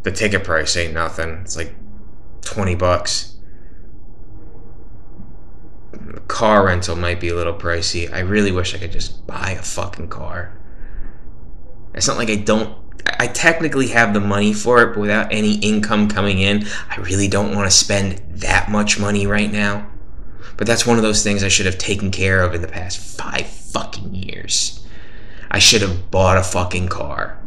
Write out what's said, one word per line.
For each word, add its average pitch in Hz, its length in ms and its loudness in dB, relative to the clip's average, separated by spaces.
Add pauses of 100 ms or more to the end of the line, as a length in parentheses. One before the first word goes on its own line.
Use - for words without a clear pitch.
The 101 100 0
ticket 104 320 0
price 82 320 0
ain't 85 160 -2
nothing. 82 480 -2
It's, - 160 -6
like, 80 180 -4 (640)
twenty 92 360 0
bucks. 90 600 0 (2500)
The - 300 -6
car 104 460 4
rental 90 280 0
might 87 240 0
be 85 80 -2
a 85 80 0
little 85 180 0
pricey. 85 600 -2
I 76 60 -2
really 98 340 2
wish 90 200 0
I - 40 -4
could 85 160 -4
just - 340 2
buy 95 320 -4
a - 20 -4
fucking - 460 -4
car. 92 500 -4 (1400)
It's - 140 0
not 135 80 0
like 113 140 -2
I 107 60 2
don't, 107 420 2 (420)
I 120 80 2
technically 151 640 2
have 113 240 4
the 104 60 4
money 101 320 2
for 120 300 6
it, 113 60 6
but 110 120 -2
without 104 320 2
any 107 280 2
income 104 500 2
coming 98 300 2
in, 101 260 2 (240)
I - 100 -4
really 98 280 0
don't 101 280 0
wanna 98 160 2
spend 98 500 2 (180)
that - 300 2
much 104 300 2
money 101 260 0
right 104 260 2
now. 101 380 0 (680)
But 107 100 0
that's 113 180 2
one 120 120 6
of 113 60 4
those 107 200 2
things 101 200 2
I 98 40 2
should 95 200 4
have 92 100 0
taken 101 340 -2
care 95 300 2
of 87 120 2
in 85 80 -2
the 82 60 -4
past 87 300 -6
five - 480 -4
fucking - 680 -6
years. - 720 -4 (640)
I - 100 0
should 107 220 6
have 92 300 -2
bought 92 260 6
a 90 60 4
fucking 90 460 -2
car. - 580 -4